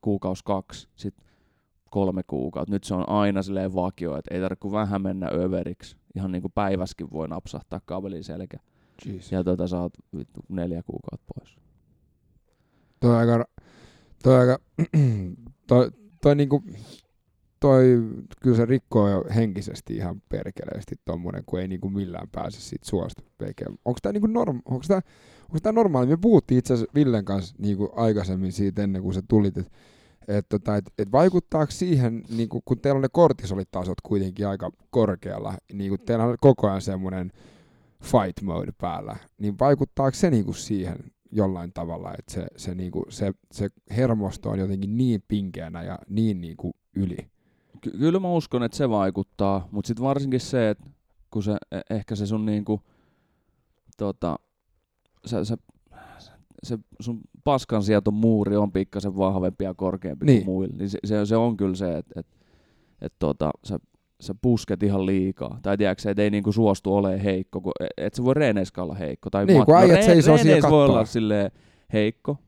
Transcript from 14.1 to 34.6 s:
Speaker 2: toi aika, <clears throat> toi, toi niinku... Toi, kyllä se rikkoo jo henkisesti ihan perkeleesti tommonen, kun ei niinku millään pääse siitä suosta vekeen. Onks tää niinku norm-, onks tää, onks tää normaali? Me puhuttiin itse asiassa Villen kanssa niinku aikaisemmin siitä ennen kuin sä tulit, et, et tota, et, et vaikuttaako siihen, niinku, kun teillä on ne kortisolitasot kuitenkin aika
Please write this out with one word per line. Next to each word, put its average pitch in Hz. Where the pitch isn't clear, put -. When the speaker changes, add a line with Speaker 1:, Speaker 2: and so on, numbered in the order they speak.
Speaker 2:
toi 127
aika, 127
<clears throat> -
toi, 123
toi 147
niinku... 143
Toi, 135
kyllä 123
se 117
rikkoo 117
jo 98
henkisesti 107
ihan 95
perkeleesti -
tommonen, 87
kun 90
ei 92
niinku 95
millään 90
pääse 85
siitä -
suosta 90
vekeen. -
Onks 120
tää 202
niinku 208
norm-, 220
onks 131
tää, 196
onks -
tää 220
normaali? 180
Me 147
puhuttiin 175
itse 127
asiassa 113
Villen 123
kanssa 95
niinku 101
aikaisemmin 95
siitä 101
ennen 95
kuin 92
sä 92
tulit, 101
et, 92
et 101
tota, 104
et, 101
et 101
vaikuttaako 165
siihen, 131
niinku, 117
kun 123
teillä 139
on 135
ne 135
kortisolitasot 95
kuitenkin 98
aika 90